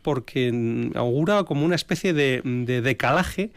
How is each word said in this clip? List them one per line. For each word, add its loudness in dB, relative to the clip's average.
porque, -2
mm, -2
augura 2
como 0
una 2
especie -2
de, 2
de -2
decalaje 0